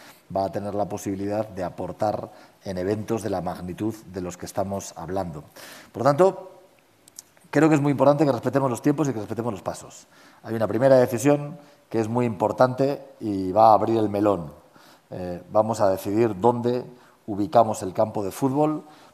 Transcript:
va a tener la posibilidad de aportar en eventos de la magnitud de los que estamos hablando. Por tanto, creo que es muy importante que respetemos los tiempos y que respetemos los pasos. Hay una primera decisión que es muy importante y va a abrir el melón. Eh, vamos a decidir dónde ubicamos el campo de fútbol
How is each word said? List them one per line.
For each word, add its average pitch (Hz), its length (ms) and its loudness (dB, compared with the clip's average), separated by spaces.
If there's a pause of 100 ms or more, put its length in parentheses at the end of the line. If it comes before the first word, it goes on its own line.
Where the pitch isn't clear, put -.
(340)
va 95 100 0
a 92 80 -4
tener 104 220 -8
la 101 140 -2
posibilidad 101 600 -6
de 92 160 -8
aportar 95 680 -6 (340)
en 92 140 -8
eventos 107 440 -2
de 104 80 -6
la 92 100 -2
magnitud 90 540 -6 (180)
de 95 80 -10
los 90 160 -8
que 85 100 -14
estamos 98 500 -6
hablando. 87 460 -8 (480)
Por 104 140 -6
tanto, 175 560 2 (880)
creo 151 180 4
que 156 60 6
es 147 60 2
muy 143 100 2
importante 143 340 4
que 143 60 4
respetemos 127 400 0
los 117 100 -4
tiempos 147 280 0
y 131 40 -2
que 110 60 -6
respetemos 110 340 -6
los 92 100 -12
pasos. - 440 -12 (380)
Hay 110 100 -6
una 110 140 0
primera 131 280 4
decisión 143 640 2 (320)
que 113 80 -2
es 110 80 0
muy 120 200 0
importante 123 760 0 (160)
y 98 320 -2
va 110 200 8
a 107 40 8
abrir 110 240 2
el 107 100 0
melón. 101 440 0 (580)
Eh, 90 400 -10
vamos 110 300 0
a 101 100 4
decidir 104 480 0
dónde 120 460 0 (420)
ubicamos 104 560 0
el 95 100 -6
campo 110 320 -2
de 95 60 -4
fútbol 139 540 -2 (300)